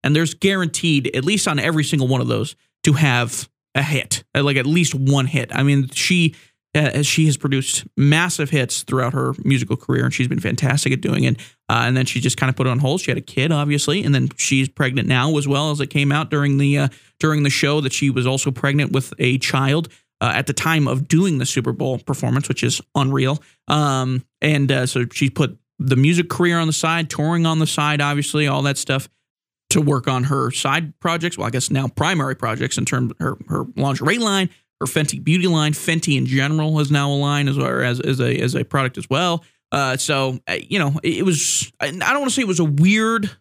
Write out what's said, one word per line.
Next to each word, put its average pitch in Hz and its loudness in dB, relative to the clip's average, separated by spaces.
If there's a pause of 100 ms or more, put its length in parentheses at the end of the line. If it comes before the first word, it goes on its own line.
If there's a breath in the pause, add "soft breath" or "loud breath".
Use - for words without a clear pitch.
And 147 2
there's 160 0
guaranteed, 175 0
at 131 -2
least 196 0
on 151 -2
every 156 0
single 135 0
one 131 2
of 120 -2
those, 110 -2 (280)
to 156 6
have 123 0 (260)
a 139 0
hit, - -4 (100)
uh, 139 2
like, 139 2
at 127 0
least 160 2
one 135 2
hit. 131 -4
I 131 0
mean, 139 2
she, 170 0 (400 loud breath)
uh, 151 2
she 156 2
has 147 4
produced 135 -2 (120)
massive 151 2
hits 131 -2
throughout 127 -2
her 131 -2 (100)
musical 127 2
career, 123 -2
and 123 0
she's 127 0
been 123 -2
fantastic 131 0
at 127 -2
doing 135 0
it. 117 0 (280 loud breath)
Uh, 117 0
and 127 0
then 131 2
she 127 -4
just 127 -2
kinda 131 0
put 131 -2
it - 2
on 123 0
hold. 143 0
She - -4
had 127 -2
a 139 -6
kid, 139 -2
obviously, 147 0
and 143 2
then 131 2
she's 135 0
pregnant 127 -2
now 131 2
as 143 -2
well, 143 0
as 147 -4
it 135 -2
came 143 0
out 147 0
during 143 2
the, 143 2
uh, 139 2 (320 loud breath)
during 156 2
the 139 2
show 147 0
that 135 -2
she - 0
was 123 0
also 131 -2
pregnant 139 0
with - -2
a 127 0
child, 139 0 (320 soft breath)
uh, 117 0
at 107 -2
the 139 -4
time 160 0
of 131 -2
doing 170 2
the 123 0
Super 123 -2
Bowl 131 -4
performance, 127 0
which - -2
is 120 0 (140)
unreal. 135 0 (240 soft breath)
Um, 131 0 (160)
and, 143 2
uh, 131 2
so 123 -2
she 139 0
put - -2 (220)
the 131 2
music 165 4
career 175 2
on 165 0
the 156 0
side, 165 -2
touring 165 0
on 160 2
the 156 2
side, 147 0
obviously, 147 0
all 139 0
that 139 0
stuff 135 -4 (600)
to 160 2
work 143 0
on 127 0
her 131 0
side 147 -2
projects. 170 -2
Well, 98 -6
I 110 -2
guess 123 -2
now 135 0
primary 147 0
projects 120 -4
in 127 -2
terms 123 -2
of - -14
her, 135 -4 (120)
her 135 -2 (100)
lingerie 139 0
line, 196 0 (300 soft breath)
her - -4
Fenty 143 -2
beauty 175 2
line. 156 2
Fenty 160 -2
in 127 0
general 151 0
is 143 0
now 143 2
a - 0
line 143 0
as, 139 -2
or 127 -2
as, 123 -2
as 131 -2
a, 123 0
as 123 -2
a - -2
product 131 -2
as - -14
well. 170 -2 (300 soft breath)
Uh, 131 0
so, 135 -2
uh, 90 -4 (100)
you 202 -2
know, 147 0
it, 165 0
it 160 -2
was, - 0 (100)
I, 147 -2
I - -4
don't 190 -2
wanna 269 -2
say 269 -2
it 226 0
was 180 0
a 170 4
weird 208 2 (120)